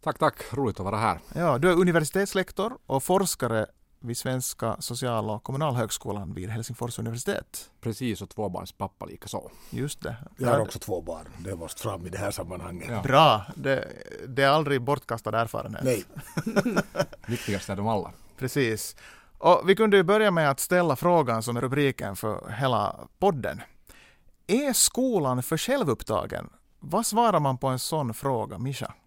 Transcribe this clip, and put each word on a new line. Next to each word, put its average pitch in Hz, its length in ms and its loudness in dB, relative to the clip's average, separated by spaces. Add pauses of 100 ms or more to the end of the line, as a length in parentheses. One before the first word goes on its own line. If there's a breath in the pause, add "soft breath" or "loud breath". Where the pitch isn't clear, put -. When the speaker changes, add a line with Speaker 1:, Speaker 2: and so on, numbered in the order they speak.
Speaker 1:
Tack, 151 160 -2
tack. 151 160 4 (200)
Roligt 131 260 0
att 92 40 -4
vara 98 120 0
här. 104 240 2 (140)
Speaker 2:
Ja, 151 240 2
du 170 120 4
är 175 40 6
universitetslektor 185 960 2 (140)
och 131 160 0
forskare 131 640 2 (340)
vid 120 160 -6
Svenska 127 640 -4
social- 117 500 -4
och 107 120 -6
kommunalhögskolan 120 920 -4
vid 92 160 -8
Helsingfors 117 480 -8
universitet. - 720 -6 (100)
Speaker 1:
Precis, 113 420 -4
och 95 80 -12
tvåbarnspappa 92 760 -8
likaså. - 440 -10 (200)
Speaker 2:
Just 131 320 -6
det. 113 140 -8 (220)
Speaker 3:
Jag 127 100 0
har 120 100 4
Speaker 2:
Ja, 110 40 2
Speaker 3:
också - 160 -6
två 92 220 -6
barn. 82 280 -10 (100)
Det 92 180 -8
måste 82 260 -12
fram 95 240 -6
i - 40 -10
det 95 80 -8
här 98 120 -2
sammanhanget. 87 600 -10
Speaker 1:
Ja. 110 120 -4
Speaker 2:
Bra. 131 400 6 (120)
Det, 135 340 -2 (400)
det 131 140 0
är 139 60 6
aldrig 139 340 4
bortkastad 117 580 -2
erfarenhet. 117 440 -4
Speaker 3:
Nej. 123 200 0 (420)
Speaker 1:
<laughs> 214 800 -2
Viktigast 110 440 -4
är 98 60 -4
de 101 100 -4
alla. 107 260 -2 (260)
Speaker 2:
Precis. 123 580 -2 (420 loud breath)
Och 170 300 6
vi 190 80 8
kunde 214 200 6
ju 190 60 8
börja 208 280 4
med 160 200 4
att 139 100 0
ställa 175 360 2
frågan 143 460 4
som 117 140 -2
är 123 40 -2
rubriken 127 560 0
för - 420 -6
hela 120 380 2 (220)
podden. 143 420 0 (840 soft breath)
Är 269 260 2
skolan 175 680 2
för 160 140 -2
självupptagen? 156 960 -2 (300)
Vad 185 260 -2
svarar 208 340 4
man 135 180 0
på 139 100 -2
en 127 100 0
sån 139 360 -4
fråga, 117 440 -2
Mischa? 131 360 -6 (120)